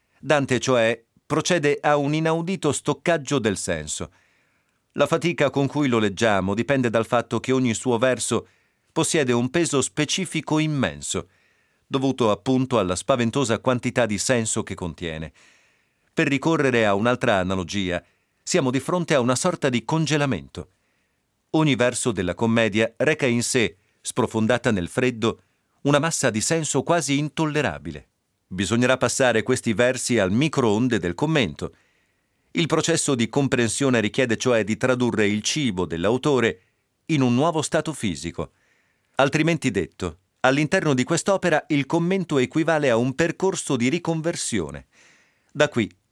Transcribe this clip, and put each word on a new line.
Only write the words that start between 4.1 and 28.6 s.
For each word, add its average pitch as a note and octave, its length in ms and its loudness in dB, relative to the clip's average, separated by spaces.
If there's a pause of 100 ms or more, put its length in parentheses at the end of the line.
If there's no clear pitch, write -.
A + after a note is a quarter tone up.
La - 160 0
fatica E3 420 0
con C#3 160 0
cui C#3+ 220 -2
lo A#2 100 2
leggiamo G2+ 560 2
dipende B2 360 0
dal A2+ 160 0
fatto A#2 340 -2
che B2 100 -4
ogni C3 240 2
suo A#2 240 0
verso A#2+ 480 0 (500)
possiede D3+ 380 2
un A#2+ 160 2
peso D3 320 0
specifico D#3 760 -2
immenso, G2+ 720 -2 (580)
dovuto C3 440 0
appunto B2+ 480 0
alla F#2 180 0
spaventosa A#2 600 0
quantità B2 480 0
di G#2+ 100 -2
senso A2+ 460 0
che G2 120 -12
contiene. D#2+ 600 -8 (800)
Per D#3+ 120 2
ricorrere C3+ 600 2
a G2+ 80 4
un'altra A#2 420 2
analogia, F#2 640 -2 (400)
siamo C#3+ 280 0
di C3 100 0
fronte E3 320 -4
a C#3+ 80 4
una B2 160 2
sorta E3 320 -2
di B2 160 -2
congelamento. C#3 840 -2 (800)
Ogni D#3 260 4
verso B2 340 0
della F2+ 240 -2
commedia A2+ 640 2
reca D3+ 300 0
in A#2+ 160 0
sé, A2+ 340 0 (240)
sprofondata A2+ 680 0
nel F2+ 180 0
freddo, A#2 540 -2 (400)
una C#3+ 160 2
massa D3 320 0
di G#2+ 100 0
senso D3 420 0
quasi C#3+ 360 0
intollerabile. B2+ 880 -4 (380)
Bisognerà A#2 500 0